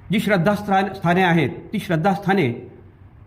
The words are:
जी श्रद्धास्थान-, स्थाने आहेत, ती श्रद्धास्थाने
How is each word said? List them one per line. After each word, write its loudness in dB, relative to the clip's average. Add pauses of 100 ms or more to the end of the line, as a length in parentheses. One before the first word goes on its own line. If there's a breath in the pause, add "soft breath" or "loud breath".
(120)
जी 2
श्रद्धास्थान-, 0
स्थाने 0
आहेत, 2 (240)
ती -4
श्रद्धास्थाने -2 (560)